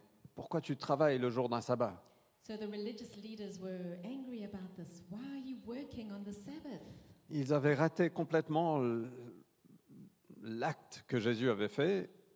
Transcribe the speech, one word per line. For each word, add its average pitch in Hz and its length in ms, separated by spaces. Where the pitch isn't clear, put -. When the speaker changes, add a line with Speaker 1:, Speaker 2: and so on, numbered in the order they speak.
Speaker 1:
pourquoi - 280
tu 135 160
travailles 143 420
le 123 100
jour 123 180
d'un 117 140
sabbat ? » 117 400
Speaker 2:
So 214 140
the 208 140
religious 208 460
leaders 208 420
were 180 440
angry 247 420
about 185 300
this. « - 360
Why 208 80
are 277 260
you 262 120
working 240 440
on 202 120
the 202 100
Sabbath ? » 269 480
Speaker 1:
Ils 147 220
avaient 143 220
raté 160 340
complètement 160 720
l-, 117 260
l'acte 117 680
que 123 120
Jésus 117 300
avait 104 180
fait 180 420